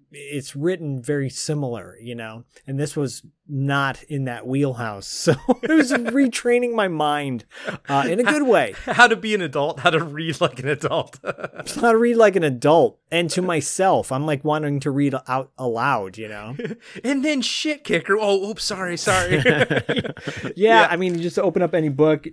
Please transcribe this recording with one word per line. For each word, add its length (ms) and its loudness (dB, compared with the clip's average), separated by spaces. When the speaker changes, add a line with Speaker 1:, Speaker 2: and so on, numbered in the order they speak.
Speaker 1:
it's 440 -10
written 460 -4
very 300 -2
similar, 680 -6
you 160 -12
know, 300 -14
and 120 -4
this 160 -4
was 300 -6
not 580 -2
in 200 -6
that 220 -8
wheelhouse. 600 -4
<laughs> 180 -8
So 100 4
it 100 -2
was 200 4
retraining 840 0
my 140 0
mind, 580 -2
uh, 200 2
in 100 0
a 40 2
good 200 2
way. 360 4
Speaker 2:
<laughs> 60 -14
How 220 6
to 80 2
be 200 -2
an 60 0
adult, 400 -2
how 100 4
to 120 2
read 380 -6
like 180 0
an 80 -6
adult. 540 -4
<laughs> 20 -18
Speaker 1:
How 680 -2
to 60 6
read 180 4
like 200 8
an 80 0
adult, 560 4
and 200 0
to 120 -2
myself, 680 0
I'm, 140 -2
like, 180 -2
wanting 380 0
to 100 -4
read 220 0
out 320 -4
aloud, 580 -2
you 100 -12
know? 280 -12
Speaker 2:
<laughs> 240 -18
And 220 -2
then 160 0
shit 420 -4
kicker. 360 -2
Oh, 300 0
oops, 140 -8
sorry, 340 -6
sorry. 400 2
<laughs> 80 2
Speaker 1:
Yeah, 360 2
Speaker 2:
Yeah. 340 6
Speaker 1:
I 60 -2
mean, 200 0
you 60 -4
just 180 -4
open 220 2
up 140 0
any 140 0
book, 440 2